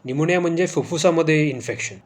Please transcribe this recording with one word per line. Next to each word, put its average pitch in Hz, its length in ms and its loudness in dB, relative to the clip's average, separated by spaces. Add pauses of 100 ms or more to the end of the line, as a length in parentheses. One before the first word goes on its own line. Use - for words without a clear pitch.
न्यूमोनिया 160 360 0
म्हणजे 175 260 2
फुफ्फुसामध्ये 156 840 2
इन्फेक्शन 120 580 -8